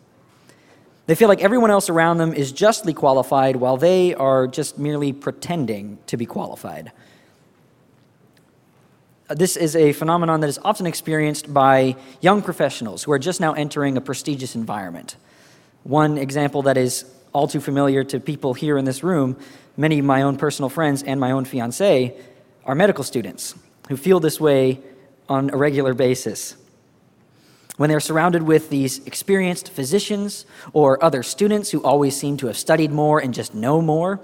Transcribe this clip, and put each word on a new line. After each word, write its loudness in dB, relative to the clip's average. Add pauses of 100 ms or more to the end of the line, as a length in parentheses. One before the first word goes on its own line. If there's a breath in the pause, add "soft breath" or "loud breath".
(1080 soft breath)
They 2
feel 6
like 4
everyone 4
else 2
around 2
them 0
is -4
justly 0
qualified 2
while 0
they 4
are 2
just -8
merely -2
pretending -6 (120)
to -6
be -6
qualified. -12 (2500 soft breath)
Uh, -6
this 0
is 0
a 6
phenomenon 0
that 0
is -6
often -2
experienced -4
by 6 (240 loud breath)
young 4
professionals -4
who -2
are 2
just -4
now 0
entering -2
a -2
prestigious -8
environment. -10 (680 soft breath)
One 2
example -2
that 4
is -2 (260)
all 0
too -4
familiar 2
to -6
people -4
here -2
in 0
this -4
room, 0 (360 loud breath)
many 0
of 0
my 4
own 2
personal -2
friends 0
and -4
my 0
own -2
fiancée 0 (520 loud breath)
are -2
medical 2
students -8 (340)
who -4
feel 4
this 0
way 2 (520 loud breath)
on 0
a -4
regular 0
basis. -2 (1200 loud breath)
When 2
they're 2
surrounded 0
with 2
these -2
experienced -2
physicians -4 (300 loud breath)
or 4
other 2
students -2
who -4
always 2
seem -4
to -6
have -6
studied 0
more 2
and -2
just -8
know 0
more, 0